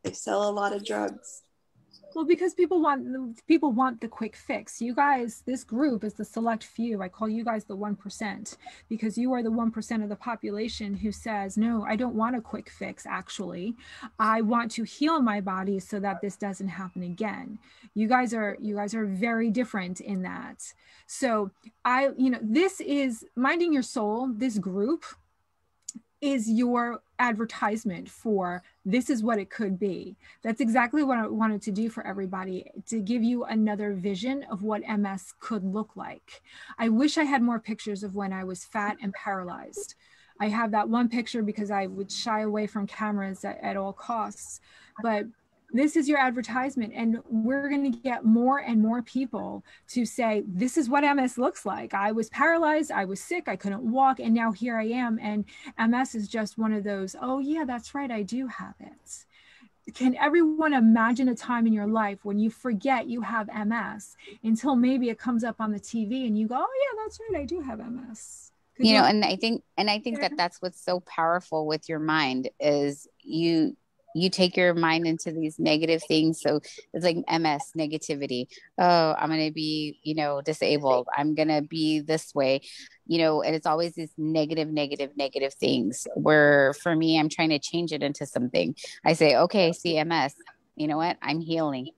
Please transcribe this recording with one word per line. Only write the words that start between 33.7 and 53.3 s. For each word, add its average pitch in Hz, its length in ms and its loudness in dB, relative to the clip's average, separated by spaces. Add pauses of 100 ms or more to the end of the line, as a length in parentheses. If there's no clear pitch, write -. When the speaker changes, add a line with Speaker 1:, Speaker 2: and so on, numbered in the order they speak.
Speaker 2:
vision 202 500 -4
of 196 200 -8
what 214 220 -2
M 208 200 0
S 196 340 -8
could 208 240 -6
look 202 320 -4
like. - 460 -14 (380)
I 233 100 2
wish 269 280 4
I 311 60 4
had 269 180 2
more 240 180 2
pictures 214 440 -6
of 196 120 -8
when 196 180 -4
I 185 100 -6
was 185 220 -10
fat 208 360 -4
and 196 120 -6
paralyzed. - 840 -8 (440)
I 208 100 0
have 220 220 0
that 220 180 2
one 233 200 2
picture 233 320 -4
because 208 300 -4
I 196 160 0
would 190 240 -8
shy 220 300 -2
away 214 260 -2
from 202 200 -4
cameras 202 560 -4
at, 202 200 -8
at 196 140 -4
all 196 160 -4
costs, 208 680 -8 (420)
but 214 240 0 (480)
this 294 240 4
is 269 100 2
your 294 100 4
advertisement, 254 800 0
and 226 340 0
we're 262 400 0
gonna 277 200 0
get 240 340 -4
more 233 360 6
and 226 220 2
more 226 200 2
people 208 640 -6 (240)
to 240 160 0
say, 220 420 0
"This 202 300 0
is 247 120 2
what 285 140 4
M 285 160 4
S 254 180 0
looks - 280 -2
like. - 280 -6
I 202 200 0
was 226 160 -2
paralyzed, 320 600 4
I 202 140 0
was 190 160 -6
sick, 339 300 -6